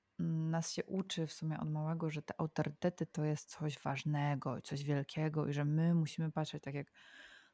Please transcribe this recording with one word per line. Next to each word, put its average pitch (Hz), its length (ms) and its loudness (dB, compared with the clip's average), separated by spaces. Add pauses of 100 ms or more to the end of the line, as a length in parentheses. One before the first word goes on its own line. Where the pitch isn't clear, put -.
(200)
mm, 160 300 2
nas 165 220 0
się - 120 -2
uczy 190 420 -2
w 151 60 -6
sumie 156 280 -2
od 156 100 -2
małego, 156 400 0
że 151 120 -4
te - 180 -8
autorytety 160 640 0
to - 180 -2
jest 151 260 0
coś 151 280 -4
ważnego, 139 800 0
coś 143 240 -4
wielkiego 151 640 0
i 143 60 0
że 147 120 2
my 160 300 4
musimy 160 380 2
patrzeć 151 300 -2
tak 139 120 -6
jak 139 180 -6 (600)